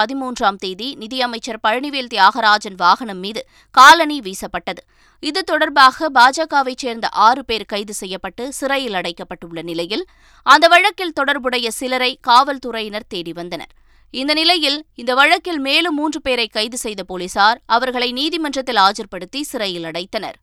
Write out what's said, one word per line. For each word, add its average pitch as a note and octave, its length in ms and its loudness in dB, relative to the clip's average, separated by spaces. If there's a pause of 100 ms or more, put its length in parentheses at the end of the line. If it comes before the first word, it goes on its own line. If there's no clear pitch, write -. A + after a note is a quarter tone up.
பதிமூன்றாம் A#3+ 560 -2
தேதி G3 380 -10
நிதியமைச்சர் A#3 640 -8 (100)
பழனிவேல் B3+ 460 -4
தியாகராஜன் G#3 600 2
வாகனம் G3 420 2
மீது G3+ 300 -10 (220)
காலணி D4+ 500 8
வீசப்பட்டது. F#3+ 640 -10 (360)
இது D#4 240 -6
தொடர்பாக D4+ 720 2
பாஜகவைச் C4 600 2
சேர்ந்த A#3 320 -6
ஆறு A#3+ 360 4
பேர் G#3+ 200 -4
கைது G#3 300 -8
செய்யப்பட்டு F#3+ 580 -10
சிறையில் C4+ 420 -4
அடைக்கப்பட்டுள்ள F3 680 -8
நிலையில், F3 440 -6 (360)
அந்த D4+ 260 6
வழக்கில் F4+ 440 2
தொடர்புடைய B3+ 580 -2
சிலரை B3+ 500 -4
காவல்துறையினர் A#3+ 880 0
தேடி E3+ 240 -10
வந்தனர். F3 460 -12 (340)
இந்த C#4 220 -2
நிலையில், D#4 600 0
இந்த B3 200 -4
வழக்கில் E4 440 2
மேலும் D4+ 360 0
மூன்று D4+ 260 -4
பேரை A#3+ 280 -2
கைது A3+ 280 -6
செய்த G#3 260 -8
போலீசார் F#3+ 640 0
அவர்களை B3 460 -2
நீதிமன்றத்தில் C#4 640 -6
ஆஜர்படுத்தி G3 640 0
சிறையில் G3 440 -6
அடைத்தனர். E3+ 580 -10